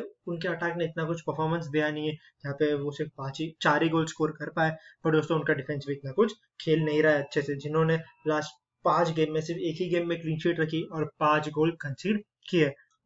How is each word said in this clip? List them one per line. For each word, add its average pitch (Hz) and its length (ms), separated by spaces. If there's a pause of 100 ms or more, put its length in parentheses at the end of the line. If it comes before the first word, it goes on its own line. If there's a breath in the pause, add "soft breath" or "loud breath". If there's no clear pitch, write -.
(280)
उनके 170 200
attack 165 300
ने 170 80
इतना 165 200
कुछ 160 160
performance 160 460
दिया 151 240
नहीं 151 160
है, 156 60 (300 soft breath)
जहाँ 143 120
पे 151 200
वो 143 160
सिर्फ 151 260
पांच 135 220
ही, 160 100 (120)
चार 156 220
ही 165 60
goal 160 180
score 156 260
कर 147 180
पाए, 160 200 (320 loud breath)
पर 165 80
दोस्तों 156 260
उनका 151 160
defense 139 340
भी 143 60
इतना 139 200
कुछ 220 200 (280)
खेल 160 240
नहीं 151 180
रहा 156 100
है 143 100
अच्छे 143 180
से, 143 160
जिन्होंने 160 420 (280 loud breath)
last 151 340 (240)
पांच 165 280
game 156 200
में 156 80
सिर्फ 165 200
एक 165 200
ही 180 80
game 170 200
में 170 120
clean 156 180
sheet 165 200
रखी 160 260
और 156 340
पांच 151 320
goal 156 200 (100)
concede 196 420 (260)
किए। 151 240 (320 soft breath)